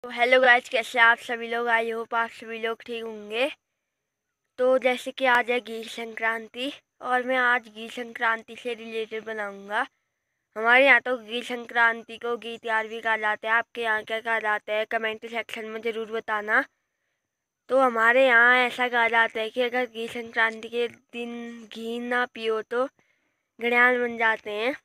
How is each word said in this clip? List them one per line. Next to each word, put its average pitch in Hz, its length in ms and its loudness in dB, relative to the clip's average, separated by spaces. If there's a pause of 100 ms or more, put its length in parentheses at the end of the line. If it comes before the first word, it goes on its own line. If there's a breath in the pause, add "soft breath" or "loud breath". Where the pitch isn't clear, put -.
तो 247 60 -14
hello 240 300 6
guys, 247 280 6
कैसे 247 320 -2
आप 233 180 8
सभी 233 300 -8
लोग? 233 180 -2
I 226 180 2
hope 226 300 -6
आप 233 160 0
सभी 226 280 -12
लोग 226 260 -4
ठीक 233 200 -10
होंगे। 220 420 -4 (1120)
तो 254 80 2 (120)
जैसे 254 320 -2
कि 269 160 -6
आज 247 240 4
है 247 100 2
घी 226 240 -10
संक्रांति 226 880 -6 (300)
और 247 220 -2
मैं 254 140 -2
आज 247 320 0
घी 220 200 -14
संक्रांति 226 680 -4
से 240 180 -8
related 220 500 -8
बनाऊंगा। 208 600 -6 (720)
हमारे 240 300 6
यहाँ 247 140 8
तो 254 180 -4
घी 226 240 -8
संक्रांति 233 760 -2
को 240 200 -6
घी 226 200 -12
त्यौहार 220 320 -4
भी 226 120 -10
कहा 226 160 0
जाता 214 320 -4
है। 226 60 2
आपके 233 280 -2
यहाँ 214 200 0
क्या 220 180 -6
कहा 226 180 -2
जाता 214 340 -2
है, 214 120 0
comment 220 420 -4
section 226 400 -8
में 220 160 -10
ज़रूर 220 280 -6
बताना। 220 520 0 (1040)
तो 254 120 4
हमारे 240 460 6
यहाँ 240 300 6
ऐसा 247 320 0
कहा 233 200 2
जाता 226 320 2
है 220 100 -4
कि 247 120 -2
अगर 247 240 -2
घी 226 220 -10
संक्रांति 226 600 -4
के 233 200 -4
दिन 233 800 -12
घी 226 340 -8
ना 247 240 -2 (100)
पियो 220 280 -2
तो 240 220 -2
घड़ियाल - 1160 -2
बन 233 180 -4
जाते 220 320 0
हैं। 220 240 -2 (100)